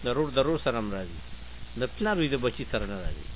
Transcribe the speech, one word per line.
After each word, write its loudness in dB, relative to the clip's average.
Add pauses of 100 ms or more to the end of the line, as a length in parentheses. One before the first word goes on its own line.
د 0
رور، 2
د 4
رور 4
سره 2
هم 0
راځي. -4 (600)
د 0 (100)
پلار 2
وي 4
د 2
بچي 0
سره 2
نه -4
راځي. -2 (100)